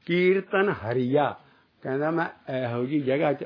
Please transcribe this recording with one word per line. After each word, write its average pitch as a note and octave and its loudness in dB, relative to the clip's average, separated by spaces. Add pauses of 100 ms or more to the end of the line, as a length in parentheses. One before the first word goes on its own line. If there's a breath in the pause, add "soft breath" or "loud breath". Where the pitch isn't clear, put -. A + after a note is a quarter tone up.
ਕੀਰਤਨ F#3 2
ਹਰੀਆ, B2 0 (480 soft breath)
ਕਹਿੰਦਾ C#3 -2
ਮੈਂ E3 -4
ਇਹੋ B2 -2
ਜਿਹੀ D3 -2
ਜਗ੍ਹਾ C#3+ 0
ਚ C#3 -6